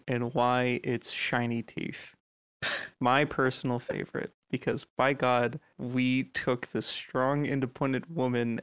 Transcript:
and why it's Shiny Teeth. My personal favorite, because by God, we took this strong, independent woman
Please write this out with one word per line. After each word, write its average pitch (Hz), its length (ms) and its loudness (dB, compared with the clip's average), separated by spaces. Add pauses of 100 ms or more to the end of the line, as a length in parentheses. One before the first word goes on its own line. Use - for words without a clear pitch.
and 120 260 -2
why 123 480 2
it's 120 300 -2
Shiny 120 500 0
Teeth. - 520 -10 (880)
My 131 240 4
personal 131 540 0
favorite, - 540 -6 (180)
because - 340 -2 (140)
by 131 140 4
God, 123 480 2 (180)
we 127 460 2
took - 480 -2
this 110 120 -2
strong, 139 640 0
independent 131 640 -2
woman 123 520 0